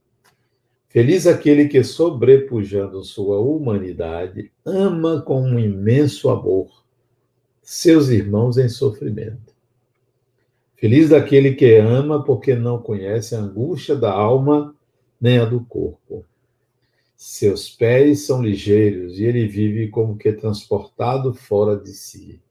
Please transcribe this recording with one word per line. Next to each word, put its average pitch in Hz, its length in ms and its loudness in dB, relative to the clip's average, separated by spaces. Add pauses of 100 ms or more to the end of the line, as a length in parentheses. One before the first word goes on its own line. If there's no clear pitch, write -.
(920)
Feliz 151 340 2
aquele 147 440 4
que, 135 160 2
sobrepujando 110 1160 0
sua 101 380 -4
humanidade, 95 1120 -6 (140)
ama 165 560 -2
com 135 200 -2
um 127 160 0
imenso 113 720 0
amor 95 540 -4 (800)
seus 160 460 2
irmãos 110 480 0
em 127 100 2
sofrimento. 113 880 -8 (1200)
Feliz 131 320 4
daquele 139 480 4
que 117 200 6
ama 131 500 2
porque 127 300 0
não 120 260 -4
conhece 107 520 -6
a 113 60 -6
angústia 120 560 -6
da 113 160 -2
alma 135 640 0 (440)
nem 123 180 4
a 117 80 2
do 120 160 -4
corpo. - 640 -12 (920)
Seus - 540 -4
pés 131 560 2
são 127 180 -2
ligeiros 101 760 0
e 101 60 -4
ele 120 240 0
vive 104 400 -2
como 107 300 -4
que 107 160 -2
transportado 117 1000 -6
fora 104 440 -2
de 98 160 -16
si. 87 560 -20